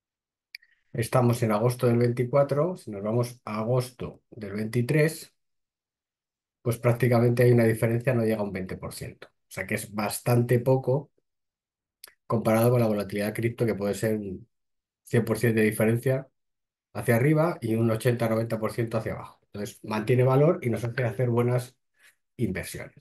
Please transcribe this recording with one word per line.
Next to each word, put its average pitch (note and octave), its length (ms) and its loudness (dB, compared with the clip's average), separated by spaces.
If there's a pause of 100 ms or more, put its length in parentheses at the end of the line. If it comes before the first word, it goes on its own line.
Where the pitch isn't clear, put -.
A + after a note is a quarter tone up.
(920)
estamos A#2+ 500 0
en A2 100 2
agosto B2 340 0
del A#2 120 4
veinticuatro, C#3 800 0
si - 140 -16
nos G2 120 -10
vamos A#2+ 420 -2
a G#2+ 140 -8
agosto A#2+ 720 -4
del G2+ 240 -12
veintitrés, B2 800 -2 (1300)
pues A#2+ 160 -2
prácticamente A#2+ 640 4
hay B2 100 8
una A#2+ 120 6
diferencia, A#2 500 0
no A2+ 80 0
llega A2 160 0
a G#2+ 40 -4
un G2 100 -6
veinte F#2 240 -8
por - 180 -12
ciento. - 340 -14
O - 240 -20
sea - 140 -8
que - 80 -4
es - 180 -6
bastante A#2+ 680 0
poco C3 500 0 (1160)
comparado A2+ 440 2
con B2 100 4
la A2+ 60 2
volatilidad G2+ 480 -2
cripto, A#2 320 -2
que G#2+ 80 0
puede G2+ 200 -2
ser A2 240 -2
un G2 300 -10 (540)
cien A#2 220 0
por G#2+ 140 -2
ciento A2 220 2
de A2 60 4
diferencia A2+ 600 0 (640)
hacia A2+ 240 0
arriba D3+ 440 2
y A2 140 -2
un A2+ 160 2
ochenta, A#2 380 0
noventa A2+ 320 -2
por G#2+ 120 -4
ciento A2+ 260 -4
hacia F#2+ 160 -6
abajo. - 320 -16
Entonces, - 360 -12
mantiene A2 400 0
valor C#3+ 400 4
y A#2+ 80 -2
nos A2 140 -2
hace A#2+ 180 -4
hacer A#2+ 280 -2
buenas A#2+ 460 0 (600)
inversiones. F#2 640 -6